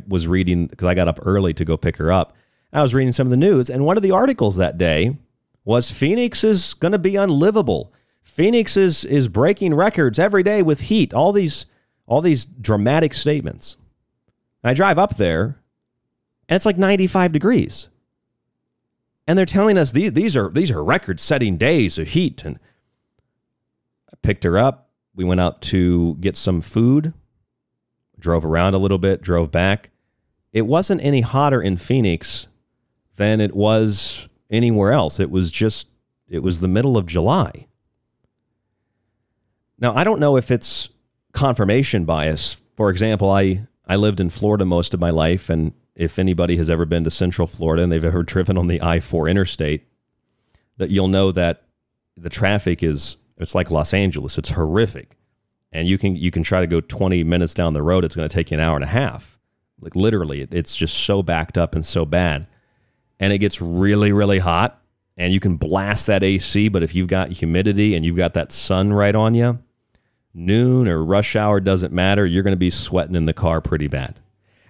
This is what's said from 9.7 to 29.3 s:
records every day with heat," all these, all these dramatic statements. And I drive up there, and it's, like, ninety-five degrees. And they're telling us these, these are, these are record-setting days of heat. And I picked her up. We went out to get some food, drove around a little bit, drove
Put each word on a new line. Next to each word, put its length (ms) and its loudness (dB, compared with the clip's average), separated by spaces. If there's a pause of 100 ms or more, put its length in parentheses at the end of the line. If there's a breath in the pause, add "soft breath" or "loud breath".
records 420 2
every 240 2
day 200 2
with 200 0
heat," 320 0
all 180 2
these, 340 0 (420)
all 140 0
these 240 0
dramatic 680 0
statements. 640 -4 (880)
And 60 0
I 40 2
drive 260 2
up 180 0
there, 420 0 (880)
and 80 0
it's, 100 0
like, 120 2
ninety-five 540 2
degrees. 580 0 (1400)
And 100 2
they're 80 4
telling 320 4
us 140 2
these, 220 0
these 220 0
are, 140 0
these 220 0
are 120 -2
record-setting 760 -2
days 400 2
of 120 -6
heat. 340 -2
And 160 -12 (1500)
I 100 -20
picked 220 -2
her 140 2
up. 320 0 (260)
We 80 -6
went 160 0
out 240 -2
to 560 2
get 160 -2
some 260 -2
food, 520 0 (1040)
drove 280 0
around 280 2
a 60 2
little 180 2
bit, 240 0
drove 300 0